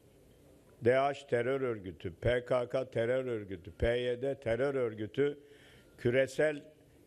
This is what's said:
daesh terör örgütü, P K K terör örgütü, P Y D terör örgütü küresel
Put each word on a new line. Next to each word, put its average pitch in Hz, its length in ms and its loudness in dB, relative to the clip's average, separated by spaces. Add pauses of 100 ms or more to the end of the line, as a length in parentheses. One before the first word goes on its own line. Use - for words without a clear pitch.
(840)
daesh 135 380 2
terör 127 380 0
örgütü, 95 520 -6
P 120 320 0
K 123 240 0
K 131 220 -4
terör 123 340 0
örgütü, 98 460 -6
P 117 260 2
Y 123 240 -2
D 135 180 -2
terör 127 360 0
örgütü 123 640 -2 (600)
küresel 135 680 2 (440)